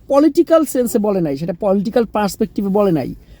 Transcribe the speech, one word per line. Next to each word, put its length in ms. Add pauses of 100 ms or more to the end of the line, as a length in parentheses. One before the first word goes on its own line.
(120)
পলিটিক্যাল 520
সেন্সে 340
বলে 280
নাই, 100
সেটা 240
পলিটিক্যাল 440
পার্সপেক্টিভে 640
বলে 240
নাই। 220 (260)